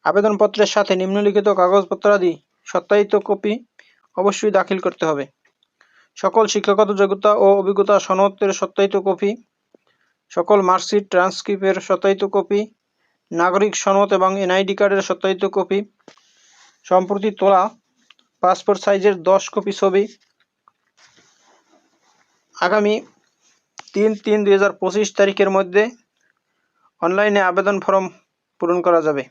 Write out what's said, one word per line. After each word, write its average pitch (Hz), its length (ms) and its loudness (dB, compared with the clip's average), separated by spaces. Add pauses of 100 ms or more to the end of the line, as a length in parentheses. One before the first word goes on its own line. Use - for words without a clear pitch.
আবেদনপত্রের 202 680 2
সাথে 202 260 0
নিম্নলিখিত 202 480 0 (120)
কাগজপত্রাদি 185 720 2 (380)
সত্যায়িত 202 420 0 (160)
কপি 208 240 -2 (640)
অবশ্যই 202 420 -2
দাখিল 185 280 -2
করতে 170 240 -4
হবে। 143 160 -4 (960)
সকল 196 300 2
শিক্ষাগত 202 380 0 (100)
যোগ্যতা 202 320 2 (120)
ও - 20 6 (140)
অভিজ্ঞতা 196 360 0 (100)
সনদের 196 440 0 (100)
সত্যায়িত 196 340 -2 (120)
কপি, 196 240 -2 (1040)
সকল 190 240 2 (100)
মার্কশিট, 185 440 0
ট্রান্সক্রিপ্টের 190 640 -2 (120)
সত্যায়িত 196 340 0 (120)
কপি, 202 260 -2 (680)
নাগরিক 180 420 0 (100)
সনদ 196 260 2 (100)
এবং 190 120 2 (140)
এনআইডি 190 340 0
কার্ডের 196 300 0
সত্যায়িত 190 340 -4 (140)
কপি, 190 220 -2 (1080)
সম্প্রতি 190 440 0 (100)
তোলা 190 220 4 (800)
পাসপোর্ট 190 420 0
সাইজের 202 300 2 (140)
দশ 190 140 4 (120)
কপি 202 260 -4
ছবি। 196 220 2 (2750)
আগামী 208 280 0 (1000)
তিন 214 160 0 (140)
তিন 214 200 0
দুই 202 120 4
হাজার 196 240 2
পঁচিশ 196 280 -2 (100)
তারিখের 196 380 2
মধ্যে 190 260 0 (1200)
অনলাইনে 202 380 0 (100)
আবেদন 196 340 0
ফর্ম 196 200 0 (540)
পূরণ 175 280 0
করা 170 200 4
যাবে। 143 240 -2